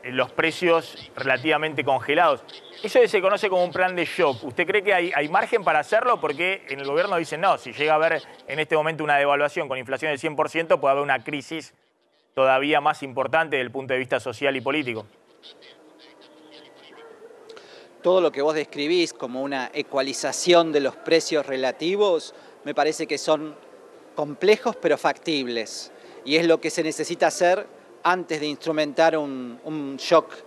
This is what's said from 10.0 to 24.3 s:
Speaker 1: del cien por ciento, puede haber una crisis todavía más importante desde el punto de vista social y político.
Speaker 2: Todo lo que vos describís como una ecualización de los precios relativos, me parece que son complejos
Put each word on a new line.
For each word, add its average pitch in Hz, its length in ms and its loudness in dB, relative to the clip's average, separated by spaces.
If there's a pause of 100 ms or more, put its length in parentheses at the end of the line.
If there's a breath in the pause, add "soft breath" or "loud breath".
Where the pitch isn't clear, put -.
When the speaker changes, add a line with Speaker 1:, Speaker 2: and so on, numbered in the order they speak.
Speaker 1:
del 143 80 -2
cien 156 180 -4
por 151 140 0
ciento, 165 300 2
puede 139 120 4
haber 139 120 2
una 131 180 0
crisis 151 520 -10 (600)
todavía 135 460 2
más 147 240 -2
importante 139 520 -2
desde 127 100 0
el 117 40 -10
punto 131 220 -6
de 131 80 0
vista 131 180 -2
social 135 380 -2
y 127 40 -4
político. 123 460 -4 (3000 loud breath)
Speaker 2:
Todo 185 180 4
lo 156 120 2
que 135 100 -4
vos 156 120 0
describís 156 580 -2
como 131 300 -8
una 139 300 -6
ecualización 147 1000 2
de 147 80 4
los 135 160 -2
precios 156 500 0
relativos, 156 880 0 (300 loud breath)
me 147 100 -8
parece 151 320 0
que 151 100 -4
son 156 380 -2 (640)
complejos 185 580 0